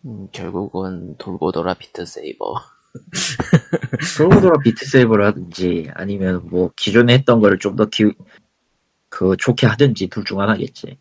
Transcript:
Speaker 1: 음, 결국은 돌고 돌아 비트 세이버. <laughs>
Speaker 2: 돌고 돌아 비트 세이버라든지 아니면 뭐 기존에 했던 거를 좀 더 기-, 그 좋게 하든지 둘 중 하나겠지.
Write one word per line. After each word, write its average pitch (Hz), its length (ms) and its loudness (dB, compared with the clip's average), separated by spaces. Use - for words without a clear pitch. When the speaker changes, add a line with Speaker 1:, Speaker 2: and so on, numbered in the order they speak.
Speaker 1:
음, 101 260 -14
결국은 92 840 -10
돌고 87 340 -6
돌아 85 220 -2
비트 - 320 -14
세이버. - 480 -12
<laughs> - 1200 -4
Speaker 2:
돌고 170 220 6
돌아 170 200 6
비트 117 260 0
세이버라든지 92 1080 2
아니면 95 540 -4
뭐 90 280 0
기존에 120 380 4
했던 123 260 4
거를 98 180 6
좀 101 180 -4
더 107 100 2
기-, 107 260 2
그 92 300 0
좋게 - 280 0
하든지 110 420 0
둘 101 160 -8
중 98 160 -6
하나겠지. - 600 -4